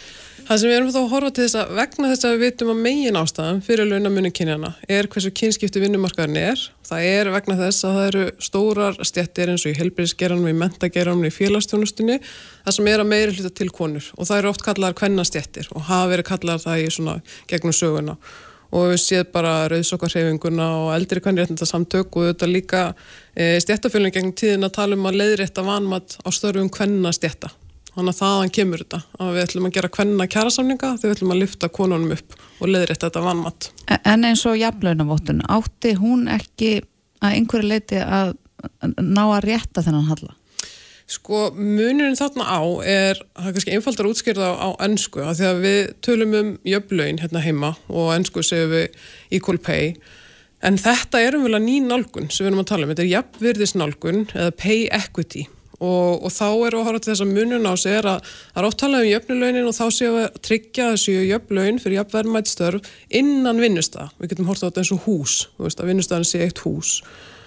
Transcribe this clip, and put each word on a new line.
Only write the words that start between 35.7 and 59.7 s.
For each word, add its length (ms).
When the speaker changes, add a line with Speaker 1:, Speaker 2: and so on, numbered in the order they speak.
Speaker 2:
hún 320
ekki 460
að 120
einhverju 380
leyti 260
að 380
ná 260
að 240
rétta 340
þennan 300
halla? 240
Speaker 1:
Sko, 460
munurinn 680
þarna 240
á 180
er, 380
það 180
er 80
kannski 180
einfaldara 360
að 40
útskýra 300
það 100
á, 140
á 20
ensku, 420
af 160
því 80
að 160
við 140
tölum 340
um 140
jöfn 340
laun 220
hérna 200
heima 280
og 260
á 80
ensku 240
segjum 320
við 220
equal 260
pay, 360
en 140
þetta 460
er 160
umverulega 240
ný 180
nálgun 480
sem 140
við 80
erum 100
að 60
tala 160
um. 80
Þetta 140
er 80
jafnvirðisnálgun 1120
eða 160
pay 400
equity. 540
Og, 500
og 80
þá 160
erum 140
við 180
að 60
horfa 120
til 120
þess 120
að 80
munurinn 380
á 60
sig 180
er 160
að 160
það 340
er 80
oft 140
talað 220
um 80
jöfnu 260
launin 320
og 80